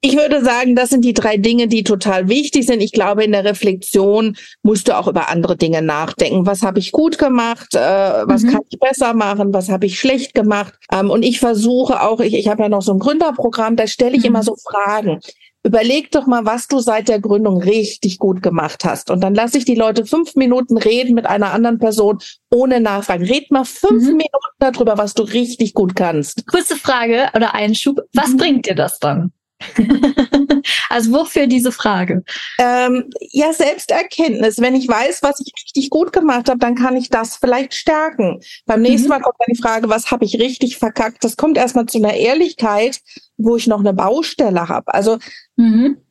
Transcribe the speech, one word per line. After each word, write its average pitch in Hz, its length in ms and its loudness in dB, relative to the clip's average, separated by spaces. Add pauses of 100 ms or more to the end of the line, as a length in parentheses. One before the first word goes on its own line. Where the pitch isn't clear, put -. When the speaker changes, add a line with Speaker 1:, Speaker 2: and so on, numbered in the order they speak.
Speaker 1:
Ich 269 120 4
würde 294 260 2
sagen, 247 320 2
das 247 140 0
sind 254 120 2
die 240 120 2
drei 214 240 0
Dinge, 233 280 2
die 220 160 0
total 190 460 0
wichtig 277 380 0
sind. 233 160 2
Ich 220 100 -2
glaube, 202 320 2
in 214 80 2
der 196 100 2
Reflexion 202 960 0 (260)
musst 208 240 2
du - 120 2
auch 190 100 0
über 165 220 -2
andere 170 260 0
Dinge 165 240 0
nachdenken. 160 640 0
Was 196 180 0
habe 196 160 0
ich 185 140 -6
gut 320 240 0
gemacht? 240 580 -2
Äh, - 40 2
was 196 640 2
Speaker 2:
Mhm. 233 80 4
Speaker 1:
kann 233 180 2
ich - 100 -14
besser 262 360 0
machen? 202 400 0
Was 185 160 -2
habe 190 160 -2
ich 185 120 -4
schlecht 269 360 -2
gemacht? 208 400 0 (180)
Ähm, 196 160 0
und 226 140 0
ich 247 180 0
versuche 247 640 0
auch, 220 180 0
ich, 214 140 0
ich 208 140 0
habe 220 160 0
ja 208 40 0
noch 202 140 0
so 196 100 0
ein 190 60 2
Gründerprogramm, 233 800 -2
da 226 100 0
stelle 247 280 0
ich 240 100 4
Speaker 2:
Mhm. - 20 2
Speaker 1:
immer 233 160 2
so 214 200 -2
Fragen. 202 580 -2 (460)
Überleg 233 440 0
doch 269 160 0
mal, 240 180 0
was 226 240 -4
du 269 120 0
seit 226 280 0
der 220 100 2
Gründung 202 440 0
richtig 208 560 -2
gut 185 240 0
gemacht 165 420 -2
hast. - 260 -4
Und 180 120 0
dann 196 120 0
lasse 233 220 0
ich 247 80 0
die 247 100 2
Leute 220 300 0
fünf 311 320 -2
Minuten 247 400 2
reden 240 380 2
mit 226 100 0
einer 202 300 0
anderen 233 240 2
Person 214 400 2 (320)
ohne 247 300 4
Nachfragen. 202 440 0
Red 269 260 -2
mal 269 140 2
fünf 370 380 2
Speaker 2:
Mhm. 294 160 4
Speaker 1:
Minuten - 400 -4
darüber, 240 400 2
was 208 160 -2
du 233 80 0
richtig 226 500 -2
gut 185 240 0
kannst. 160 500 -4
Speaker 2:
Kurze 339 300 -2
Frage 247 580 0
oder 226 200 0
Einschub. 214 480 0 (100)
Was 262 200 0
Speaker 1:
Mhm. 262 40 4
Speaker 2:
bringt 269 300 2
dir 190 80 -2
das 151 240 -2
dann? 156 340 -2 (280)
<laughs> 285 1000 0 (260)
Also 233 240 0
wofür 294 340 0
diese 247 260 0
Frage? 180 500 -2 (360)
Speaker 1:
Ähm, 247 520 0 (100)
ja, 294 320 0
Selbsterkenntnis. 294 1080 0
Wenn 254 140 2
ich 262 120 0
weiß, 240 360 -2
was 285 180 -2
ich - 120 -14 (120)
richtig 277 260 -4
gut 339 220 0
gemacht 269 360 2
habe, 254 100 0
dann 240 160 0
kann 254 220 0
ich 254 140 -4
das 226 260 -4
vielleicht 262 380 -2
stärken. 311 680 -2 (260)
Beim 226 160 2
nächsten 240 260 4
Speaker 2:
Mhm. - 20 2
Speaker 1:
Mal 277 100 0
kommt 262 180 -2
dann 240 160 -2
die 240 60 -8
Frage, 226 280 -2
was 220 220 -2
habe 247 140 0
ich 214 140 -4
richtig 247 380 -2
verkackt? 226 480 -4
Das 226 120 -2
kommt 311 200 0
erstmal 247 300 0
zu 240 120 -4
einer 214 160 0
Ehrlichkeit, 233 840 0 (360)
wo 226 200 0
ich 233 100 -2
noch 214 140 0
eine 202 120 2
Baustelle 190 760 0
habe. - 260 -4
Also, 220 240 2 (380)
Speaker 2:
Mhm. 233 400 4 (140)